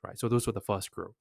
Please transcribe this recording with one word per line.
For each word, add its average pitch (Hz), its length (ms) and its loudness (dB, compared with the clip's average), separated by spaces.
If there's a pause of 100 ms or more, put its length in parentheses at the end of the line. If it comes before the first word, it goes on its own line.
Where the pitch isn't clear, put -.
right? - 160 -10
So 120 80 0
those 120 200 4
were 113 60 2
the 107 60 -6
first - 320 0
group. 90 300 -10